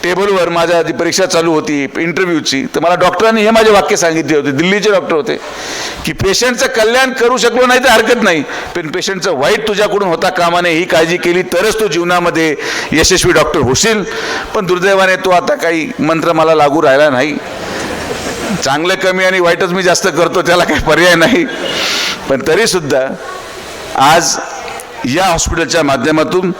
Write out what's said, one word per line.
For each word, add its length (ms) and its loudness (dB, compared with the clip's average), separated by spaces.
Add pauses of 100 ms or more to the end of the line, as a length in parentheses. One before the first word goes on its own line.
टेबलवर 440 0
माझ्या 340 0
ती 100 -4
परीक्षा 340 0
चालू 280 0
होती 280 -2 (160)
इंटरव्ह्यूची, 640 -2 (100)
तर 60 -2
मला 140 0
डॉक्टरांनी 480 0
हे 80 2
माझे 200 4
वाक्य 260 4
सांगितले 400 0
होते, 160 0
दिल्लीचे 380 0
डॉक्टर 240 0
होते, 240 -2 (680)
की 100 -4
"पेशंटचं 520 0 (100)
कल्याण 360 2
करू 260 0
शकलो 280 2
नाही 180 2
तर 40 4
हरकत 340 4
नाही, 200 2 (340)
पण 140 -6
पेशंटचं 480 -4
वाईट 300 0
तुझ्याकडून 400 0
होता 220 0
कामा 300 0
नये 140 0
ही 100 0
काळजी 320 2
केली 260 0 (100)
तरच 280 0
तू 80 2
जीवनामध्ये 680 0 (380)
यशस्वी 400 2
डॉक्टर 280 2
होशील." 420 2 (520)
पण 120 -2
दुर्दैवाने 500 2
तो 140 -2
आता 240 2
काही 440 -2
मंत्र 340 0
मला 220 4
लागू 280 4
राहिला 280 6
नाही. 260 0 (1300)
चांगलं 300 0
कमी 300 0
आणि 160 2
वाईटच 320 2
मी 100 -2
जास्त 260 2
करतो, 340 0
त्याला 220 2
काही 200 0
पर्याय 300 4
नाही. 300 4 (840)
पण 180 0
तरीसुद्धा 600 0 (920)
आज 380 4 (680)
या 180 0
हॉस्पिटलच्या 580 0
माध्यमातून 760 0